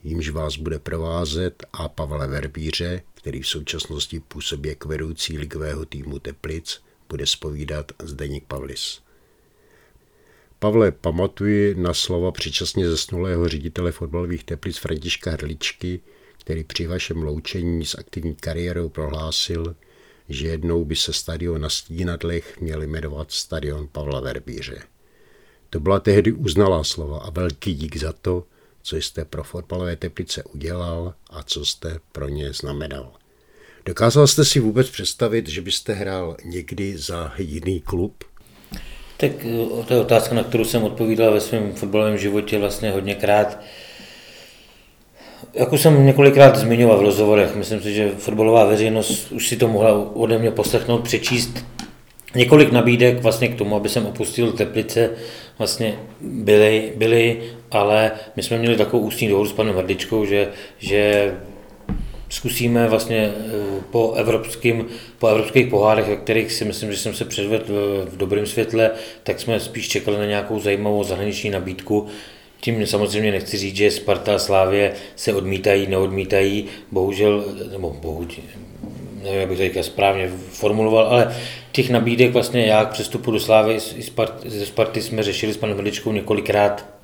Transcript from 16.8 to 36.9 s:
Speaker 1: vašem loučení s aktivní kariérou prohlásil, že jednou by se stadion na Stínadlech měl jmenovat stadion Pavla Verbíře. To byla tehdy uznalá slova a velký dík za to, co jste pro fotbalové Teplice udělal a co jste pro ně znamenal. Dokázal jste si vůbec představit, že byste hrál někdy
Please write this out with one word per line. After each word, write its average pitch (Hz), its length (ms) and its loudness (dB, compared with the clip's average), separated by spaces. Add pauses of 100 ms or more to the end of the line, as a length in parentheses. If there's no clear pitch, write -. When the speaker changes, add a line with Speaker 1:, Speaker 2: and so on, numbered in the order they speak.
Speaker 1:
vašem 82 360 -6
loučení 82 640 -6
s - 100 -8
aktivní 80 400 -10
kariérou 85 540 -6
prohlásil, 80 880 -6 (520)
že 73 180 -8
jednou 82 380 -2
by 78 120 -6
se - 160 -4
stadion 82 480 -6
na 76 80 -6
Stínadlech 85 920 -8
měl 78 220 -8
jmenovat 76 480 -8
stadion 73 640 -8
Pavla 71 280 -6
Verbíře. - 600 -10 (880)
To 82 100 -6
byla 98 200 2
tehdy 104 320 4
uznalá 95 520 2
slova 76 340 -8
a - 120 -14
velký 85 440 -4
dík 76 220 -8
za 78 160 -6
to, 90 320 -4 (380)
co - 140 -8
jste 80 280 -8
pro 76 200 -12
fotbalové 90 520 -8
Teplice - 460 -8
udělal 85 720 -8 (160)
a 73 120 -16
co 73 220 -8
jste 82 340 -8 (140)
pro 69 160 -8
ně 71 240 -8
znamenal. 71 600 -10 (720)
Dokázal 113 400 6
jste 143 180 6
si 139 160 2
vůbec 117 300 2
představit, 107 580 -2
že 82 120 -8
byste 95 320 -6
hrál 95 520 -6
někdy 90 540 -8